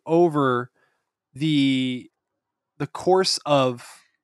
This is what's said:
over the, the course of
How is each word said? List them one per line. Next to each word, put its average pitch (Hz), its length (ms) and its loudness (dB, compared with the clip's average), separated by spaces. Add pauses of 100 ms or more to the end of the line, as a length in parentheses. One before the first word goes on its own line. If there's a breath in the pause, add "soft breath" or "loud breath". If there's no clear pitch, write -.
over 147 640 0 (640)
the, 131 760 -2 (720)
the 147 80 -6
course 185 580 0
of 131 560 -2 (220)